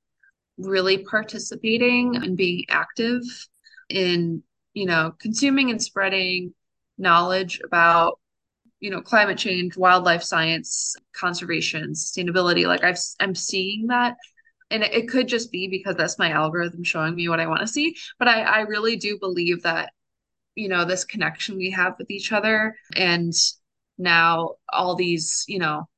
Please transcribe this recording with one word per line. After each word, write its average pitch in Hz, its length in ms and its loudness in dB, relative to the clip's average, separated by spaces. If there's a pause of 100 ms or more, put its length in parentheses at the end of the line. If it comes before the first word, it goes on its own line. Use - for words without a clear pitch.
(600)
really 190 400 2
participating 233 1200 0
and 185 200 -2
being 180 320 0
active 233 540 -2 (680)
in, 175 540 0 (300)
you 202 120 -4
know, 165 340 2
consuming 269 520 2
and 220 100 -4
spreading 185 720 -2 (440)
knowledge 180 680 2
about, 170 560 4 (600)
you 202 120 -8
know, 180 100 -6
climate 202 360 4
change, 180 400 -2
wildlife 180 460 4
science, - 720 -2 (180)
conservation, 170 800 -4
sustainability. 175 720 0
Like, 175 160 2
I've, 175 160 2 (200)
I'm 190 160 -2
seeing 202 520 -4
that. 247 300 0 (540)
And 214 120 -2
it, - 100 -2
it 233 140 0
could 254 200 0
just 240 240 -4
be 185 160 -6
because 190 280 -4
that's 151 240 -2
my 170 120 0
algorithm 170 520 -2
showing 165 320 -2
me 170 140 -4
what 165 100 2
I 165 80 -2
wanna 165 200 -2
see. 311 280 -2 (240)
But 240 80 2
I, 226 140 4
I 214 200 2
really 214 360 -2
do 202 220 -4
believe 175 440 -2
that, 165 280 -4 (640)
you 214 120 -6
know, 175 180 2
this 180 200 -2
connection 190 520 -6
we 185 140 -4
have 185 260 -2
with - 140 -12
each 202 200 -6
other, 220 440 2 (200)
and 170 380 2 (640)
now 170 580 2 (160)
all 180 240 0
these, 170 520 -2
you 202 120 -6
know, 156 280 -2 (100)